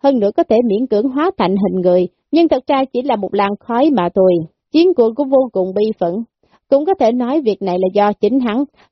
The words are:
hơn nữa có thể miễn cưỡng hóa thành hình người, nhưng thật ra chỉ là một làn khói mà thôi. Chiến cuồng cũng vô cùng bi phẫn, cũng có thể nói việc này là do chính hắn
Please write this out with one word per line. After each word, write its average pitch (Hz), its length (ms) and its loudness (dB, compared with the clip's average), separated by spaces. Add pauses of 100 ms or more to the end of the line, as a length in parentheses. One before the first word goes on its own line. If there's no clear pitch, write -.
hơn 277 160 2
nữa 202 180 2
có 339 60 2
thể 226 120 0 (100)
miễn 226 220 -2
cưỡng 220 220 -2
hóa 311 280 -2
thành 185 180 0
hình 185 260 -2
người, 180 260 2 (240)
nhưng 330 160 2
thật 269 200 0
ra 269 260 0
chỉ 240 80 -4
là 254 140 -2
một 196 180 -6
làn 202 160 0 (100)
khói 254 300 0
mà 180 260 0
thôi. 185 180 4 (380)
Chiến 349 220 4
cuồng 226 220 2
cũng 277 140 -4
vô 262 220 2
cùng 185 240 -4
bi 214 240 0
phẫn, 175 140 -2 (560)
cũng 277 160 2
có 381 140 -4
thể 233 120 2
nói 247 300 -2
việc 214 200 -2
này 180 180 -2
là 185 140 0
do 202 200 2
chính 220 260 0
hắn 247 240 -2 (280)